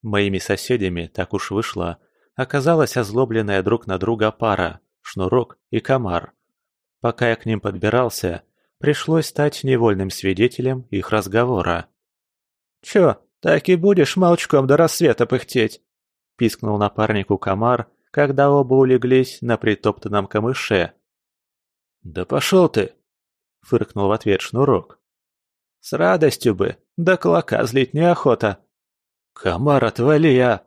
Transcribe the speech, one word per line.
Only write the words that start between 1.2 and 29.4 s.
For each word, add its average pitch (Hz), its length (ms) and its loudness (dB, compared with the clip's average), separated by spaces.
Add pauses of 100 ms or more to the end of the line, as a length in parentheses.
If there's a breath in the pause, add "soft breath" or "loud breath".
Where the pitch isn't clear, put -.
уж - 160 -6
вышло, 87 480 -6 (360)
оказалась 143 640 -2
озлобленная 110 680 -2
друг 110 240 -2
на 92 120 -6
друга 107 340 0
пара – 92 480 -2 (220)
Шнурок 101 560 -4 (120)
и 113 100 -2
Комар. 104 520 -4 (680)
Пока 117 280 -2
я 113 80 0
к - 80 -20
ним 110 160 -4
подбирался, 104 800 -2 (360)
пришлось 151 480 -2
стать - 360 -4
невольным 113 480 0
свидетелем 123 800 -2
их 95 200 -6
разговора. 101 760 -2 (960)
«Че, 175 400 2 (180)
так 160 280 0
и 185 80 4
будешь 175 400 2
молчком 170 500 2
до 139 100 4
рассвета 156 500 2
пыхтеть?» - 560 -2 (540)
пискнул 107 420 -2
напарнику 104 580 0
Комар, 110 540 -2 (200)
когда 139 400 2
оба 139 240 2
улеглись 127 680 2
на 117 160 -2
притоптанном 104 680 -2
камыше. 107 680 -2 (1080)
«Да 87 220 -8
пошел 170 460 2
ты!» - 240 -4 (680)
фыркнул 104 480 -2
в 101 40 2
ответ 104 280 0
Шнурок. 123 580 -2 (800)
«С - 120 -12
радостью 151 640 2
бы, 98 240 -4 (180)
да 175 220 0
кулака 170 460 0
злить 123 280 0
неохота». 143 720 0 (680)
«Комар, 117 520 0